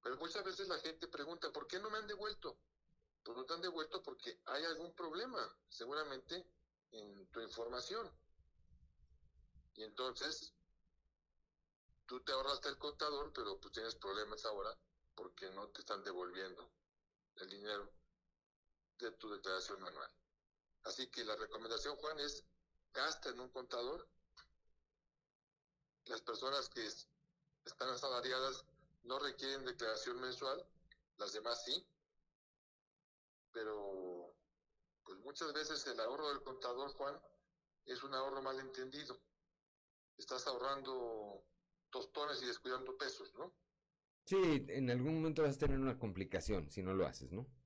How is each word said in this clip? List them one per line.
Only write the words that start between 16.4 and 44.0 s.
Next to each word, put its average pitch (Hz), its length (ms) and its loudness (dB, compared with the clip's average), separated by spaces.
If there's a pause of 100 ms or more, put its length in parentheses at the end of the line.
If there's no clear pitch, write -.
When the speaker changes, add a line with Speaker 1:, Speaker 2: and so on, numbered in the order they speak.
Speaker 1:
el 95 120 -10
dinero 101 420 -4 (1080)
de 117 140 -4
tu - 160 -10
declaración 95 540 -4
anual. 82 280 -8 (720)
Así 123 240 -4
que 117 180 -6
la 107 100 0
recomendación, 110 640 -2
Juan, 151 220 -2
es 143 260 -4 (480)
gasta 143 360 0
en 120 100 -6
un 127 100 -8
contador. 127 580 -2 (2000)
Las 123 160 -4
personas 131 480 0
que 117 160 -2
es-, - 240 -8 (560)
están - 240 -2
asalariadas 127 760 2 (400)
no 127 160 2
requieren 135 460 -2
declaración 120 560 0
mensual, 127 440 0 (520)
las 101 160 -2
demás 113 320 0
sí, - 200 0 (1700)
pero 95 840 -4 (680)
pues 190 160 -14
muchas 143 340 -4
veces 151 340 -2
el 120 120 -2
ahorro 139 300 2
del 143 120 0
contador, 131 520 -2
Juan, 143 260 -2 (640)
es 127 180 -4
un 139 100 -4
ahorro 135 280 2
mal 135 180 0
entendido. 131 640 -6 (960)
Estás 127 300 -2
ahorrando 123 960 0 (440)
tostones 147 520 0
y 127 40 -2
descuidando 127 520 -2
pesos, 131 380 -4
¿no? 165 180 -6 (720)